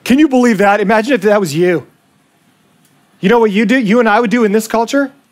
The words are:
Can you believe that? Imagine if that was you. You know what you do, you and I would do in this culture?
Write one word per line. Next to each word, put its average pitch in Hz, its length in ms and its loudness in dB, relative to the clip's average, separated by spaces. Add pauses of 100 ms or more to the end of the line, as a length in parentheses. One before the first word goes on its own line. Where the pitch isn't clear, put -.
Can 262 160 0
you 311 80 4
believe 247 300 2
that? 202 240 2
Imagine 220 320 0
if 202 80 -2
that 208 180 2
was 151 160 -4
you. 170 320 -2 (1300)
You 185 80 0
know 240 100 2
what 220 120 0
you 214 140 0
do, 233 120 0
you 233 220 0
and 226 100 0
I 208 100 2
would 240 120 -2
do 233 120 0
in 202 80 0
this 220 160 -2
culture? 262 440 -4 (200)